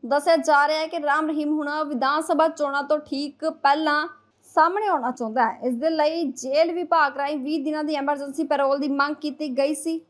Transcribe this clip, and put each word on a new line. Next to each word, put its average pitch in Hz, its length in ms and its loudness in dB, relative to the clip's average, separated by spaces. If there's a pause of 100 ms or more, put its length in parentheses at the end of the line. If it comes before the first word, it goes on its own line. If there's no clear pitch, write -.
ਦੱਸਿਆ 285 340 4
ਜਾ 294 300 4
ਰਿਹਾ 311 120 0
ਹੈ 320 80 -4
ਕਿ 330 140 -6
ਰਾਮ 294 260 0
ਰਹੀਮ 302 300 -2
ਹੁਣ 294 120 -4 (160)
ਵਿਧਾਨ 285 360 0
ਸਭਾ 320 280 2
ਚੋਣਾਂ 285 340 -2
ਤੋਂ 302 180 0
ਠੀਕ 285 440 -8
ਪਹਿਲਾਂ 302 600 2 (400)
ਸਾਹਮਣੇ 370 400 2
ਆਉਣਾ 269 240 0
ਚਾਹੁੰਦਾ 233 340 -2
ਹੈ। 208 180 -4
ਇਸ 247 120 0
ਦੇ 277 140 0
ਲਈ 320 340 0
ਜੇਲ੍ਹ 302 500 0
ਵਿਭਾਗ 320 440 2
ਰਾਹੀਂ 285 220 -4
ਵੀਹ 285 240 -4
ਦਿਨਾਂ 302 200 -2
ਦੀ 302 120 -2
ਐਮਰਜੈਂਸੀ 285 500 -4
ਪੈਰੋਲ 277 340 2
ਦੀ 294 100 -2
ਮੰਗ 285 280 0
ਕੀਤੀ 302 400 -6
ਗਈ 277 180 2
ਸੀ। 330 340 -4